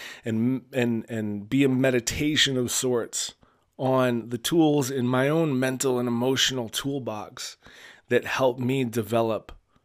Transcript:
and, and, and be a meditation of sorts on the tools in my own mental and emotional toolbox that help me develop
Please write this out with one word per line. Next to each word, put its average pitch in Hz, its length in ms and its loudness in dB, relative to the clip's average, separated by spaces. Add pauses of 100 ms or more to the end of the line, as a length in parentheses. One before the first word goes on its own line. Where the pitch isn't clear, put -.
(240)
and, 120 380 0 (100)
and, 120 360 0
and 107 400 -6
be 135 140 2
a 139 60 6
meditation 131 880 0
of 123 160 -2
sorts - 640 -4 (420)
on 127 540 0
the 120 80 -4
tools 147 520 2
in 131 160 0
my 127 220 2
own 151 320 2
mental 131 400 0
and 123 80 0
emotional 123 600 0
toolbox 113 880 -8 (520)
that 120 160 2
help 131 340 0
me 131 240 0
develop 113 720 -2 (320)